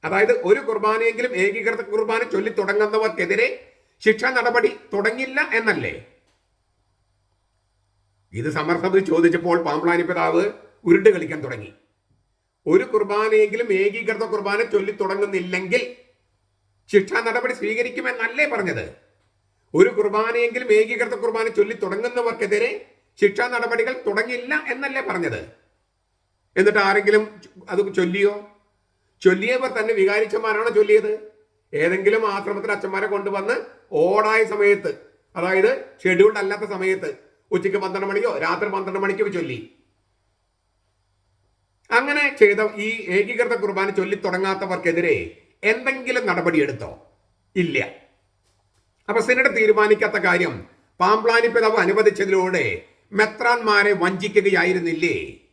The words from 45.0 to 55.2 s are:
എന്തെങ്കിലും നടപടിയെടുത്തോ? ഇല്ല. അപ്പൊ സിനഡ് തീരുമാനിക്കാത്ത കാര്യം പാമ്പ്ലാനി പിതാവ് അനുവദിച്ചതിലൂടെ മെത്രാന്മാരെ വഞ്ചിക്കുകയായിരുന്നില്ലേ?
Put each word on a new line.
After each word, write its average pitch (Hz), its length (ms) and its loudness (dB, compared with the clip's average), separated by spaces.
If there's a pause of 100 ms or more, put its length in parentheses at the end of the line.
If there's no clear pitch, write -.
എന്തെങ്കിലും 247 640 -2
നടപടിയെടുത്തോ? 156 880 -2 (400)
ഇല്ല. 147 520 -4 (1040)
അപ്പൊ 220 120 2
സിനഡ് 247 360 2
തീരുമാനിക്കാത്ത 208 560 4
കാര്യം 175 540 0 (320)
പാമ്പ്ലാനി 226 480 4
പിതാവ് 226 300 2
അനുവദിച്ചതിലൂടെ 185 1080 2 (260)
മെത്രാന്മാരെ 208 840 2
വഞ്ചിക്കുകയായിരുന്നില്ലേ? 175 1500 0 (140)